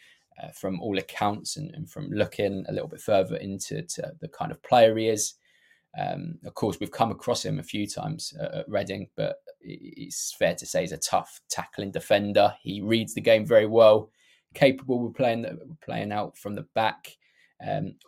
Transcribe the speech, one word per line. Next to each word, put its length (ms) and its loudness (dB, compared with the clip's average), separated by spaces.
uh, 120 -14
from 280 -6
all 160 -4
accounts 600 -4
and, 180 -10
and 160 -12
from 200 -10
looking 580 0
a 40 -6
little 160 -4
bit 120 -16
further 340 2
into 480 -6
to 380 -8
the 80 -10
kind 240 -8
of 100 -14
player 340 6
he 120 0
is. 260 0
Um, 460 -6
of 80 -14
course, 260 -2
we've 100 -6
come 200 0
across 340 -4
him 140 -4
a 40 -8
few 240 -6
times, 540 -8
uh, 200 -6
at 80 -10
Reading, 460 -4
but 220 -4
i-, 320 -16
it's 380 -10
fair 220 0
to 100 -12
say 160 -2
he's 120 -4
a 40 -6
tough 540 -4
tackling 400 -8
defender. 720 2
He 180 -8
reads 320 0
the 80 -6
game 240 6
very 220 6
well, 440 8
capable 520 2
of 80 -10
playing, 300 0
playing 260 -6
out 280 -4
from 160 -8
the 200 -10
back. 400 -2
Um, 340 -4